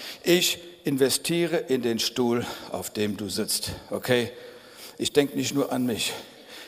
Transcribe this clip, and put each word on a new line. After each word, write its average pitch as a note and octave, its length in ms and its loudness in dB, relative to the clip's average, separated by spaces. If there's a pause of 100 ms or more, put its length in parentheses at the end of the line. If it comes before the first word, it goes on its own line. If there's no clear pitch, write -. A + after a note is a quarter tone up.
(240)
„Ich - 360 4 (240)
investiere D3+ 720 2
in C3 260 2
den A#2 180 0
Stuhl, A#2+ 460 2 (280)
auf F#2+ 160 -6
dem G#2 260 0
du G2+ 140 -4
sitzt“, G2 420 -2 (200)
okay? A#2+ 380 2 (680)
Ich - 160 -2
denk C#3+ 220 4
nicht C3+ 200 -2
nur C#3 160 0
an B2+ 140 2
mich, G#2+ 260 0 (560)